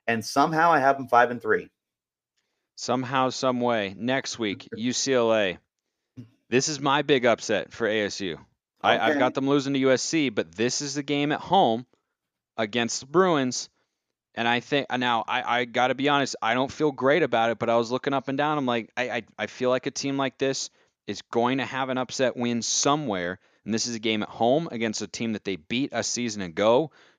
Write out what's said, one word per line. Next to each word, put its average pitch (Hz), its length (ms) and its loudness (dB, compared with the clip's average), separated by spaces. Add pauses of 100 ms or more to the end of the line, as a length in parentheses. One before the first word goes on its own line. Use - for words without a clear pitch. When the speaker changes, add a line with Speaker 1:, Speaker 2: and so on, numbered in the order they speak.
Speaker 1:
and 113 160 0
somehow 160 480 2
I 156 100 4
have 135 180 4
them 127 100 -8
five 120 220 4
and 117 100 -8
three. 107 300 -2 (1080)
Speaker 2:
Somehow, 131 540 0
some 127 300 -2
way. 110 380 0
Next 127 400 -4
week, 104 320 -4
Speaker 1:
<laughs> 117 60 -10
Speaker 2:
U 117 160 -2
C 135 200 -2
L 117 220 4
A. 95 240 2 (880)
This 131 200 2
is 147 120 -6
my 143 220 2
big 139 240 4
upset 107 460 0
for 117 140 -2
A 107 160 2
S 98 180 -4
U. 82 180 -4 (420)
I, 110 180 2
I've 113 120 2
Speaker 1:
Okay. - 80 0
Speaker 2:
got 127 160 2
them 135 140 -2
losing 139 260 0
to 139 60 -2
U 131 120 4
S 123 100 2
C, 151 280 -2
but 98 240 -4
this 117 260 -2
is 143 140 -8
the 147 80 -4
game 143 300 -2
at - 80 -4
home 127 440 2 (720)
against 113 440 -2
the 131 60 -16
Bruins. 147 640 0 (640)
And 117 140 -2
I 120 120 2
think, 139 260 -2 (100)
now, 123 320 0
I, 120 320 -2
I 127 60 -2
gotta 123 280 0
be 131 140 0
honest, 143 320 2
I 113 140 2
don't 127 180 0
feel 147 200 0
great 135 300 4
about 117 280 2
it, 110 80 -4
but 117 100 0
I 117 80 4
was 117 140 2
looking 127 240 -2
up 135 140 -2
and 135 100 -2
down. 151 180 0
I'm 143 80 -2
like, 120 320 -2
I, 123 140 -2
I, 117 120 -4 (160)
I 107 80 -2
feel 123 220 -4
like 127 180 0
a 143 40 -2
team 139 260 -4
like 135 220 -4
this 135 320 -2 (360)
is 101 140 -8
going 123 380 0
to 120 80 -4
have 131 240 -6
an 127 80 -2
upset 123 380 -2
win 120 260 -2
somewhere. 104 800 0 (240)
And 104 100 -2
this 110 120 -2
is 120 80 -6
a 110 60 -6
game 110 220 0
at - 80 -6
home 135 420 2
against 113 300 -4
a 104 40 -6
team 113 280 -4
that 98 100 -8
they 95 120 -2
beat 117 360 -4
a 113 100 -2
season 113 380 -6
ago. 104 520 2 (260)